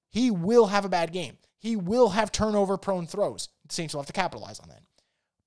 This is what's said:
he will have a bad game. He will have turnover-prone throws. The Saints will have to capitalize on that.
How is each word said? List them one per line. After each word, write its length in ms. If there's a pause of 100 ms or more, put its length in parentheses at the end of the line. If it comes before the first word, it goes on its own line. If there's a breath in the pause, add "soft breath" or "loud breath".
he 240
will 340
have 180
a 40
bad 240
game. 260 (200)
He 180
will 320
have 240
turnover-prone 760
throws. 440 (180)
The 40
Saints 220
will 60
have 80
to 40
capitalize 460
on 100
that. 140 (640)